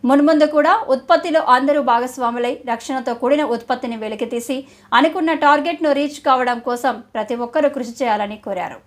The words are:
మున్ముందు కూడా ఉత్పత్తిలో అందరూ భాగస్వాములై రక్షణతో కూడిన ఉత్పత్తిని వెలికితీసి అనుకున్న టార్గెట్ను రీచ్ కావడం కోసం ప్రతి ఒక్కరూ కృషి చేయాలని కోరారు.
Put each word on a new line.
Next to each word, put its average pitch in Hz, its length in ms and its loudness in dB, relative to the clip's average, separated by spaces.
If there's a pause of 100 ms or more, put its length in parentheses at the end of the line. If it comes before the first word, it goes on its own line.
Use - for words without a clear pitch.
మున్ముందు 294 400 4
కూడా 302 440 2
ఉత్పత్తిలో 320 520 2
అందరూ 277 420 2
భాగస్వాములై 240 760 -2 (120)
రక్షణతో 247 440 -4
కూడిన 277 300 2
ఉత్పత్తిని 233 520 -4
వెలికితీసి 233 720 -6 (280)
అనుకున్న 320 400 2
టార్గెట్ను 302 580 2
రీచ్ 285 340 -2
కావడం 254 320 2
కోసం 240 440 -2 (120)
ప్రతి 214 200 -4
ఒక్కరూ 240 340 0
కృషి 254 220 -4
చేయాలని 214 460 -2
కోరారు. 175 500 -8